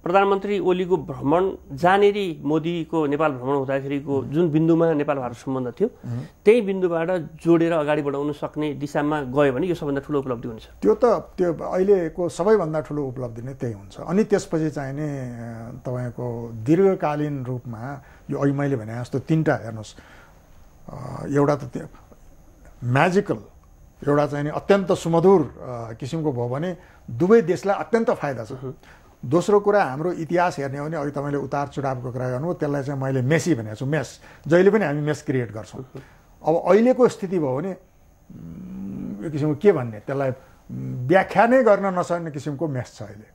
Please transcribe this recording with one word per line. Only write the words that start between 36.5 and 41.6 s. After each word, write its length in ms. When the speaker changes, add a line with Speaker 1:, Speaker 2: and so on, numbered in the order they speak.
Speaker 2:
अहिलेको 360
स्थिति 320
भयो 180
भने, 160
उम्, 1500
एक 60
किसिमको 300
के 100
भन्ने, 280
त्यसलाई, 300
उम्, 800
व्याख्या 400
नै 160